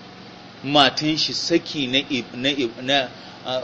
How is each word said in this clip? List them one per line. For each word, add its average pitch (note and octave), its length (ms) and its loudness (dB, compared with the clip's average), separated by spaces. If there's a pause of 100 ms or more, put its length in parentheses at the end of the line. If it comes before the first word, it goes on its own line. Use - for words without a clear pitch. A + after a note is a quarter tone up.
(640)
matan D3 520 4
shi C#3+ 180 0
saki E3 520 0
na C3 120 2 (120)
ib-, B2 240 -2
na C3 140 0
ib-, C3 340 -2
na, C3 260 2 (360)
a, B2+ 200 -2